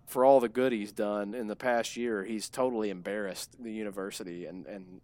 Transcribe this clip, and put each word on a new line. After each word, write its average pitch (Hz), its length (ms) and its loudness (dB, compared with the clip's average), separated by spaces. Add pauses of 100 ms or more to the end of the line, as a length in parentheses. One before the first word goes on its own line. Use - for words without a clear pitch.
for 127 180 2
all 135 140 10
the 120 100 6
good 127 220 2
he's 104 220 -2
done 104 420 -2
in 120 140 -6
the 104 80 -4
past 117 400 0
year, 117 260 -2
he's 104 260 -6
totally 120 420 0
embarrassed 98 720 -6
the 113 120 -8
university, 98 760 -6
and, 87 200 -10
and 92 380 -14